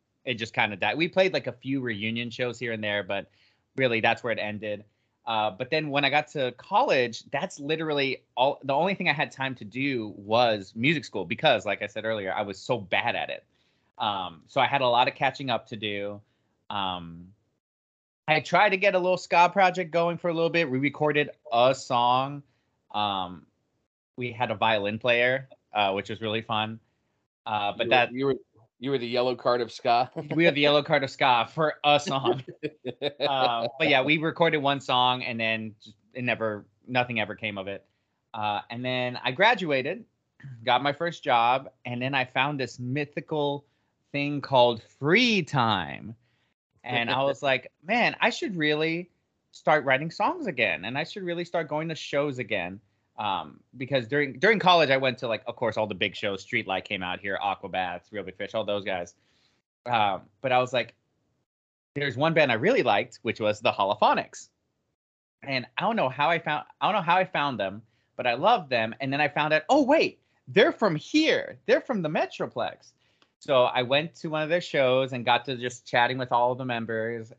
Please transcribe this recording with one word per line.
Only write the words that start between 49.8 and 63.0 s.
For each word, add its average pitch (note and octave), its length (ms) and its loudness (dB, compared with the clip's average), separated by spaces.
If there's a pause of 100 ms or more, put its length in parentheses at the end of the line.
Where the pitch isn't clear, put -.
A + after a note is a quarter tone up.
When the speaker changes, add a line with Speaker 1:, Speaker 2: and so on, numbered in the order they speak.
Speaker 1:
writing C#3 260 2
songs C#4 360 -2
again, G#2+ 400 0
and B2 120 -6
I D#3 60 -2
should G3 180 -12
really F3 220 -6
start E3 240 -4
going D3+ 220 -4
to D#3+ 40 -6
shows C#3+ 440 -4
again." G2+ 420 -4 (380)
Um, F#2 420 -6 (160)
because B2+ 320 -4
during, C#3 300 -2
during F3 200 4
college, E3+ 320 6
I C3+ 60 4
went C3 220 0
to, B2+ 100 -6
like, A2 180 -4
of A#2 100 -8
course, A2+ 200 -2
all A2 100 0
the G#2 80 -6
big F#2+ 220 -4
shows. G2 280 -6
Streetlight F#2+ 400 -4
came G2 180 -6
out F2+ 180 -6
here, G2 220 -4
Aquabats, F#2 680 -6
Real G2+ 140 -8
Big F2+ 120 -14
Fish, G2 180 -10
all A2 100 -2
those G2+ 200 -4
guys. F#2 300 -6 (720)
Um, G#2 360 0 (180)
but C3 120 -2
I B2+ 60 6
was B2+ 140 0
like, A#2 220 -2 (1000)
"There's C#3+ 220 -4
one D#3 180 2
band D3+ 180 6
I - 20 2
really F#3+ 280 2
liked, A2+ 400 2